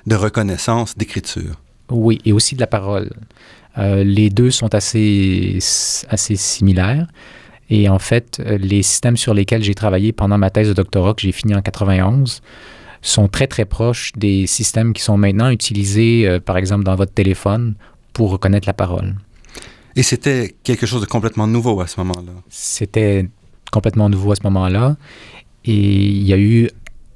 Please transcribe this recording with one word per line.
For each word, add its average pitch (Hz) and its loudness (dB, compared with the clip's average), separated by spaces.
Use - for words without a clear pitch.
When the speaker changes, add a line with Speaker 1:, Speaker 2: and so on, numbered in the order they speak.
Speaker 1:
de 107 0
reconnaissance 107 -2
d'écriture. 87 -8
Speaker 2:
Oui, 113 2
et 107 2
aussi 110 0
de 127 -6
la 123 0
parole. 98 -4
Euh, 98 2
les 101 4
deux 123 4
sont 113 -2
assez, 95 0
assez 104 -2
similaires. 98 0
Et 104 4
en 95 4
fait, - -2
euh, 107 -2
les 98 0
systèmes 120 0
sur 113 0
lesquels 101 0
j'ai 101 0
travaillé 101 0
pendant 104 2
ma 95 2
thèse 107 2
de 104 2
doctorat, 95 0
que - -6
j'ai 95 -2
fini 104 -2
en 101 0
quatre-vingt-onze, 98 0
sont 104 2
très, 135 -2
très 107 -2
proches - -4
des 98 0
systèmes 113 -2
qui - -6
sont 104 2
maintenant 101 2
utilisés, 107 2
euh, 90 2
par 92 -4
exemple, 95 0
dans 95 2
votre 95 0
téléphone 101 0
pour 110 0
reconnaître 98 0
la 98 -2
parole. 92 -4
Speaker 1:
Et 131 2
c'était 123 -2
quelque 120 0
chose 113 -2
de 98 -4
complètement 110 -2
nouveau 113 0
à 87 -4
ce - -10
moment-là. 90 -6
Speaker 2:
C'était 101 -2
complètement 107 2
nouveau 101 2
à - 4
ce - -4
moment-là. 98 0
Et 113 0
il 101 2
y 101 4
a 95 6
eu 113 4